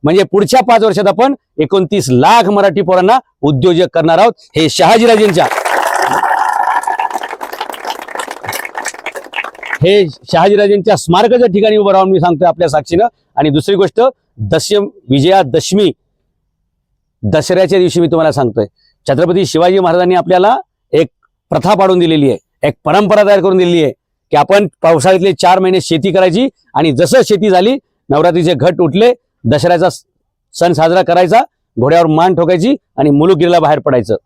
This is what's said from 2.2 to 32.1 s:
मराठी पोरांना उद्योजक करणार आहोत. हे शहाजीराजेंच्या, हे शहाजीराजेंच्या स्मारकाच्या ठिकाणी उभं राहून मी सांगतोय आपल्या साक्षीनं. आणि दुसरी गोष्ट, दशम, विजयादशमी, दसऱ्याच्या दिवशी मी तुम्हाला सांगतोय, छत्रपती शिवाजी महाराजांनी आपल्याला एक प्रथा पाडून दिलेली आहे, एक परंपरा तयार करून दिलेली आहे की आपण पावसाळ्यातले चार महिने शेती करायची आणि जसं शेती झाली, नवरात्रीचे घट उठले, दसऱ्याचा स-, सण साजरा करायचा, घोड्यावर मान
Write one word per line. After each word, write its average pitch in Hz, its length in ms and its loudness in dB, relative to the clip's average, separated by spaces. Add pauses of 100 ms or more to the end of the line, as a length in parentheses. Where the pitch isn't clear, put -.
मराठी 196 380 0
पोरांना 185 380 0 (220)
उद्योजक 160 520 0
करणार 165 240 0
आहोत. 220 160 2 (220)
हे 156 140 0
शहाजीराजेंच्या, 208 760 2 (4000)
हे 190 260 2 (240)
शहाजीराजेंच्या 202 640 2
स्मारकाच्या 226 520 2
ठिकाणी 214 300 0
उभं 202 140 0
राहून 190 200 2
मी 185 80 2
सांगतोय 175 280 0
आपल्या 165 220 0
साक्षीनं. 170 380 -2 (280)
आणि 151 140 0
दुसरी 151 260 -2
गोष्ट, 190 260 -2 (360)
दशम, 160 500 -2 (220)
विजयादशमी, 165 800 0 (1300)
दसऱ्याच्या 170 560 0
दिवशी 175 220 0
मी 170 60 0
तुम्हाला 160 240 0
सांगतोय, 113 340 -2 (440)
छत्रपती 175 360 0
शिवाजी 180 340 0
महाराजांनी 180 360 0
आपल्याला 185 420 2 (340)
एक 151 160 0 (420)
प्रथा 156 240 -2
पाडून 185 260 2
दिलेली 156 320 0
आहे, - 360 -8
एक 147 60 -4 (100)
परंपरा 208 440 2
तयार 202 120 4
करून 185 180 0
दिलेली 175 260 2
आहे 127 100 -2 (380)
की 151 60 0
आपण 190 300 2 (140)
पावसाळ्यातले 175 520 2
चार 185 260 2
महिने 185 220 0
शेती 165 300 -2
करायची 185 360 0 (260)
आणि 156 180 0
जसं 147 320 2
शेती 208 260 0
झाली, 190 280 2 (320)
नवरात्रीचे 165 460 0
घट 147 260 0
उठले, 196 320 2 (300)
दसऱ्याचा 170 460 0
स-, - 140 -14 (500)
सण 175 200 0
साजरा 165 280 2
करायचा, 180 400 2 (380)
घोड्यावर 160 280 2
मान 165 280 2